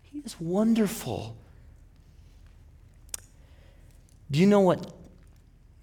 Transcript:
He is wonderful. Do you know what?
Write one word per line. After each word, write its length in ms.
He 180
is 200
wonderful. 1000
Do 80
you 80
know 140
what? 300